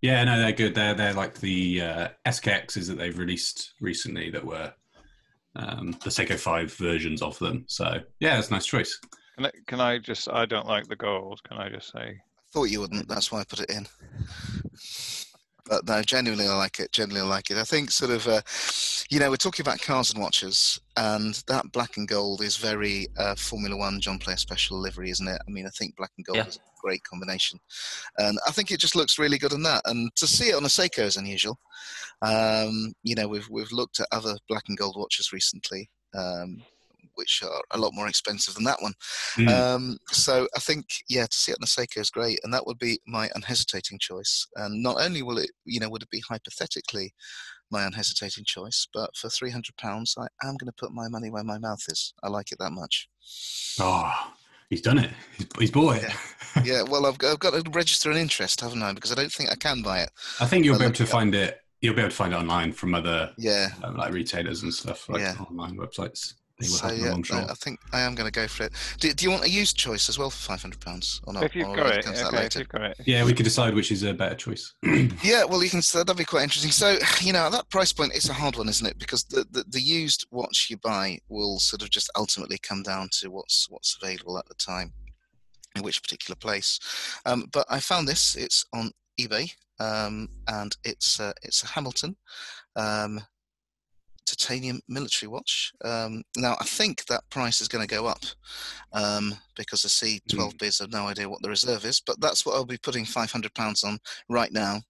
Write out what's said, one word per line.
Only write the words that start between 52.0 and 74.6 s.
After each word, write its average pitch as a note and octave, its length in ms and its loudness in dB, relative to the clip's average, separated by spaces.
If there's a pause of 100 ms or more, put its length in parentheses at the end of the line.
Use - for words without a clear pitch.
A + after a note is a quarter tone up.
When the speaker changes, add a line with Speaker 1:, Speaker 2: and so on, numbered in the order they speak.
Speaker 3:
I G2 60 -4
like G2+ 240 -4
it - 60 -12
that F#2 140 -4
much. - 360 -4 (720)
Speaker 1:
Oh, F#2 320 4 (560)
he's F2 140 -2
done C3 160 8
it. - 120 4 (280)
He's, - 80 -6 (120)
he's A2+ 120 6
bought C#3+ 260 6
it. G2+ 60 0 (540)
Speaker 3:
Yeah. C#3 80 6
Yeah, B2 180 4
well, C#3 240 4
I've, C3+ 180 4
I've D3+ 140 4
got F3 160 4
to E3 160 0
register D#3 400 4
an D3+ 80 4
interest, D3 420 2
haven't A#2+ 220 -2
I? G2+ 100 0
Because A2+ 200 -4
I - 20 0
don't C#3+ 180 0
think - 180 -2
I - 60 2
can C#3 260 0
buy F#2+ 180 0
it. E2+ 100 -2 (300)
Speaker 1:
I B2 60 4
think E3+ 200 8
you'll C#3 80 8
Speaker 3:
I'll B2 60 6
Speaker 1:
be B2+ 40 6
able A#2+ 60 6
Speaker 3:
look A#2+ 60 0
Speaker 1:
to B2 80 4
Speaker 3:
it - 20 0
up. - 60 0
Speaker 1:
find G#2+ 220 6
it. G2 260 2 (200)
You'll A2+ 140 4
be A#2+ 80 4
able G2 80 4
to - 60 -8
find F2+ 180 2
it - 20 0
online E2+ 360 2
from F2+ 220 0
other, E2 440 0
Speaker 3:
Yeah. G#2 300 2 (140)
Speaker 1:
um, F2 140 -8
like, - 160 -2
retailers F2 500 -4
and E2 100 -2
stuff, - 360 -8
like, - 140 -2
Speaker 3:
Yeah. F#2 120 0 (160)
Speaker 1:
online F2 260 -8
websites. - 580 -8 (240)
They - 100 -4
will - 80 2
Speaker 3:
So, - 120 0
Speaker 1:
have A2+ 80 -2
them, A2+ 100 -2
Speaker 3:
yeah, A#2 60 2
Speaker 1:
I'm F2 100 -2
sure. - 200 -2
Speaker 3:
no, - 80 -4
I - 20 -4
think - 260 -8 (140)
I B2+ 80 0
am B2 140 0
gonna A2 160 -2
go A2 180 0
for - 140 -4
it. - 100 -4 (260)
Do, D3+ 140 2
do E3+ 140 0
you F#3 40 4
want F#3+ 140 0
a E3+ 60 4
used G3+ 260 2
choice A2 320 0
as A2+ 100 -2
well C#3 120 -2
for - 80 -10
five F#2+ 240 -6
hundred - 180 -12
pounds F2+ 460 -6
or G2+ 80 -8
not? G2+ 100 0
Speaker 2:
If D#3 100 -2
you've E3+ 140 -2
Speaker 3:
Or - 80 -4
Speaker 2:
got D3+ 160 2
Speaker 3:
it G2+ 60 4
Speaker 2:
it, G#2+ 80 0
Speaker 3:
comes G#2+ 160 -4
out - 60 0
Speaker 2:
okay, A#2 100 2
if G#2+ 60 2
Speaker 3:
later? A2 160 -2
Speaker 2:
you've - 100 -8
got - 100 -4
it. G#2 240 -4
Speaker 1:
Yeah, A#2+ 220 6
we B2 80 8
could A#2+ 100 4
decide A2 300 4
which G#2 180 4
is G2 120 0
a G2+ 100 0
better E2+ 200 0
choice. - 380 -8 (100)